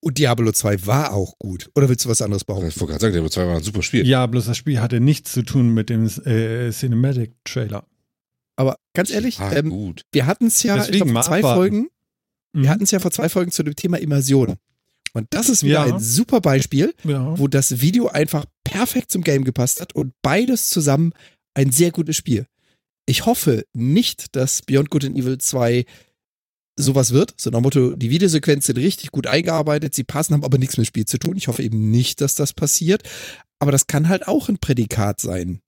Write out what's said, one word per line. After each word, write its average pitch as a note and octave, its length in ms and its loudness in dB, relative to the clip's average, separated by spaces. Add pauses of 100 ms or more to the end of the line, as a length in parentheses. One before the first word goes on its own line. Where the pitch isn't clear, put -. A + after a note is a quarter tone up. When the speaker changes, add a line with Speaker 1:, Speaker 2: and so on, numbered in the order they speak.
Speaker 1:
Und C3 140 -2
Diablo A#2+ 340 2
zwei G2+ 360 -2
war C#3 260 0
auch G2 240 -4
gut. F#2 380 -12
Oder C#3 120 4
willst B2+ 180 0
du B2 40 -8
was A2 120 0
anderes G2+ 220 -2
behaupten? F#2+ 260 -4
Speaker 2:
Ich D#2 100 -10
wollte D2+ 120 -4
gerade D#2+ 100 -4
sagen, A2 120 2
Diablo D#2+ 160 0
zwei F2+ 180 -2
war E2+ 100 0
ein D#2 60 -4
super G2+ 200 -4
Spiel. B2+ 240 0
Speaker 3:
Ja, B2+ 180 2
bloß A#2 220 -2
das A#2 100 -4
Spiel C#3 240 -2
hatte A#2 180 0
nichts C#3 320 0
zu B2 120 -2
tun B2 300 2
mit A2 160 -2
dem, A2+ 160 0 (200)
äh, A2+ 460 -2
Cinematic-Trailer. A#2 1120 -4 (680)
Speaker 1:
Aber C3+ 220 0 (160)
ganz F#3+ 180 -2
ehrlich, A3+ 280 -4
Speaker 2:
Ah, G2 160 -4
Speaker 1:
ähm, D3+ 140 0
Speaker 2:
gut. F#3 320 -8 (100)
Speaker 1:
wir C3 140 2
hatten's A3 380 2
ja, G3+ 140 2
Speaker 3:
Deswegen - 180 0
Speaker 1:
ich G3+ 80 4
glaub, C3 100 2
Speaker 3:
mal A2+ 80 2
Speaker 1:
vor C3 80 0
zwei D#3+ 100 2
Speaker 3:
abwarten. C3 180 4
Speaker 1:
Folgen, G#3 300 2 (680)
Speaker 3:
Mhm. D3+ 100 0
Speaker 1:
wir C3+ 60 6
hatten's G3 220 2
ja G3 80 2
vor F#3 120 -2
zwei D#3+ 180 -2
Folgen F3 220 0
zu - 120 -2
dem D3 120 -4
Thema F3 240 -2
Immersion. C3+ 560 2 (580)
Und A2 180 -6
das A#3 180 0
ist A3+ 140 2
wieder D3 220 4
Speaker 3:
Ja. B2 100 2
Speaker 1:
ein G2 40 -2
super B2+ 420 2
Beispiel, C#3+ 520 2 (100)
Speaker 3:
Ja. D3 340 -2
Speaker 1:
wo C#3+ 100 2
das C3+ 340 0
Video G3 260 2
einfach D3+ 380 0 (180)
perfekt - 480 -2
zum F#3 120 -2
Game C#3 200 2
gepasst B2+ 380 0
hat - 120 -14
und C3 280 -4
beides A3 480 0
zusammen D#3 420 2 (420)
ein C#3 180 2
sehr E3+ 200 4
gutes D#3 240 -4
Spiel. B2 300 -2 (600)
Ich - 200 -2
hoffe D3+ 480 2
nicht, C#3 640 0
dass C3 280 -2
Beyond C#3 260 0
Good C#3+ 160 0
and C3+ 120 -4
Evil C3 200 -2
zwei B2 480 0 (920)
sowas C3+ 340 2
wird, C#3 260 2
so - 120 -6
nach A#2+ 100 0
dem A#2+ 40 2
Motto, C3 320 2
die A#2 140 -4
Videosequenzen D#3 640 2
sind B2 100 -2
richtig F3 280 -2
gut C#3 160 -4
eingearbeitet, D3+ 680 0
sie B2+ 120 -4
passen, D#3 280 -2
haben D3 120 0
aber C3+ 120 2
nichts B2+ 200 0
mit A2+ 80 2
dem - 20 -4
Spiel A2 180 -4
zu - 140 -4
tun. E3+ 160 -4
Ich F#3+ 140 -6
hoffe A#2 140 -4
eben A2 280 0
nicht, A#2+ 300 2
dass C#3 140 0
das D3 180 -2
passiert. E3 500 0 (560)
Aber C#3+ 120 2
das C#3 160 2
kann D3+ 200 2
halt F#3 200 0
auch C4 220 0
ein G#3 80 0
Prädikat G#2+ 600 -2
sein. F2+ 480 -6